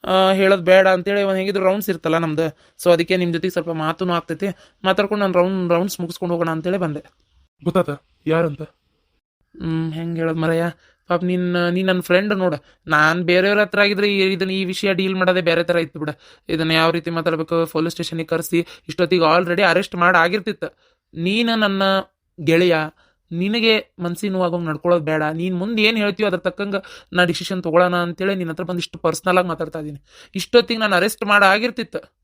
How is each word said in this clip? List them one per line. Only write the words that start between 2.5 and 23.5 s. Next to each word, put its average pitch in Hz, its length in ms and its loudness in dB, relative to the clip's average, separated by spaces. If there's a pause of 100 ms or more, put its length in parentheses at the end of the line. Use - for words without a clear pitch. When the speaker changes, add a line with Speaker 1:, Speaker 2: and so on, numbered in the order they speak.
Speaker 1:
So 175 80 0
ಅದಕ್ಕೆ 170 260 0
ನಿಮ್ 175 160 0
ಜೊತೆಗೆ 175 180 -4
ಸ್ವಲ್ಪ 170 180 -6
ಮಾತುನೂ 165 440 -4
ಆಗ್ತೈತಿ, 170 340 -6 (360)
ಮಾತಾಡ್ಕೊಂಡು 196 420 0
ನಾನು 190 80 -2
ರೌಂಡ್, 180 400 2
ರೌಂಡ್ಸ್ 180 260 -2
ಮುಗಿಸ್ಕೊಂಡು 175 340 -6
ಹೋಗೋಣ 170 160 -2
ಅಂತೇಳಿ 165 280 -2
ಬಂದೆ. 156 260 -4 (600)
Speaker 2:
ಗೊತ್ತಾತ 175 260 0 (380)
ಯಾರಂತ? 156 340 0
Speaker 1:
ಹ್ಮ್, - 1300 -10
ಹೆಂಗ್ 165 260 -6
ಹೇಳೋದು 165 200 -2
ಮಾರಾಯ? 165 240 0 (440)
ಪಾಪ 175 160 0
ನೀನ್, 180 320 -2 (160)
ನೀನ್ 190 160 0
ನನ್ 185 140 0
ಫ್ರೆಂಡ್ 202 340 2
ನೋಡು. 180 280 -2 (240)
ನಾನ್ 156 360 2
ಬೇರೆಯವ್ರ 185 380 2
ಹತ್ರ 208 200 0
ಆಗಿದ್ರೆ 202 260 2
ಈ-, 196 260 2
ಇದನ್ನ, 190 180 -4
ಈ 190 140 -2
ವಿಷಯ 190 280 -2
ಡೀಲ್ 185 220 0
ಮಾಡೋದೇ 185 260 2
ಬೇರೆ 165 220 2
ತರ 170 120 0
ಇತ್ತು 170 240 -2
ಬಿಡ. 151 100 -4 (400)
ಇದನ್ನ 160 220 0
ಯಾವ 160 200 4
ರೀತಿ 170 180 -4
ಮಾತಾಡ್ಬೇಕು, 165 560 -2
ಪೊಲೀಸ್ 160 260 -4
ಸ್ಟೇಷನ್‌ಗೆ 165 340 -8
ಕರೆಸಿ 170 340 -2
ಇಷ್ಟೊತ್ತಿಗೆ 170 640 -2
already 170 380 2
ಅರೆಸ್ಟ್ 185 340 2
ಮಾಡಿ 175 220 4
ಆಗಿರ್ತಿತ್ತು. 175 600 -2 (360)
ನೀನು 214 420 0
ನನ್ನ 196 280 0 (600)
ಗೆಳೆಯ, 165 320 4 (560)
ನಿನಗೆ 214 680 0